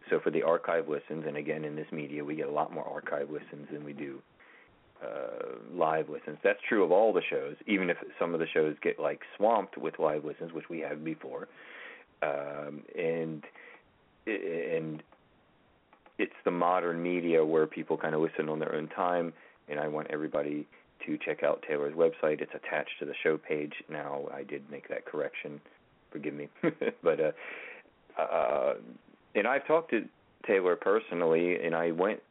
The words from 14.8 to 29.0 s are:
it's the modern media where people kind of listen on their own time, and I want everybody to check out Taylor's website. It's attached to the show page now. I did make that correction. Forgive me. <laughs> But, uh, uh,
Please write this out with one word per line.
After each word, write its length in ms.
it's 140
the 80
modern 500
media 420
where 220
people 320
kind 160
of 60
listen 300
on 100
their 160
own 140
time, 420
and 100
I 80
want 240
everybody 560
to 200
check 180
out 220
Taylor's 300
website. 460
It's 120
attached 460
to 60
the 80
show 140
page 340
now. 440
I 100
did 260
make 200
that 160
correction. 560
Forgive 220
me. 160
<laughs> 0
But, 200
uh, 1000
uh, 520